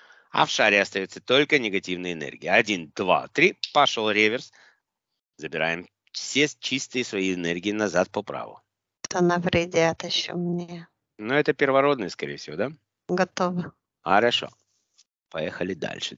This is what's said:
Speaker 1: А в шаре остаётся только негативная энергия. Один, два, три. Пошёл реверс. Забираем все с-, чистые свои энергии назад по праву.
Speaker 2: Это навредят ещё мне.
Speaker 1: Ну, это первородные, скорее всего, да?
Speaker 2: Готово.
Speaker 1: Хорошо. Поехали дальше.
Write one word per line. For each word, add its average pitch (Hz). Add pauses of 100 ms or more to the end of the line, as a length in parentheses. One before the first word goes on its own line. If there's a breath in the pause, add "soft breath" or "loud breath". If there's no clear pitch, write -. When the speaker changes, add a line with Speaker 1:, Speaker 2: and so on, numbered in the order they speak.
(300 loud breath)
Speaker 1:
А -
в -
шаре 104
остаётся 95
только 143
негативная 92
энергия. 76
Один, 101
два, 87
три. 180 (160)
Пошёл 120
реверс. 107 (840 soft breath)
Забираем 80 (240)
все -
с-, -
чистые 131
свои 95
энергии 87
назад 95
по 101
праву. - (440)
Speaker 2:
Это -
навредят 175
ещё -
мне. 175 (300)
Speaker 1:
Ну, 110
это 147
первородные, 135
скорее 71
всего, 73
да? 110 (380)
Speaker 2:
Готово. 180 (300)
Speaker 1:
Хорошо. 107 (840)
Поехали 87
дальше. -